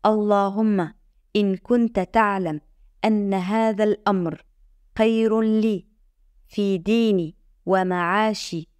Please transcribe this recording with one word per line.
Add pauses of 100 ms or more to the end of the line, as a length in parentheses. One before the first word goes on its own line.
اللهم (420)
إن
كنت
تعلم (440)
أن
هذا
الأمر (520)
خير
لي (600)
في
ديني (300)
ومعاشي (120)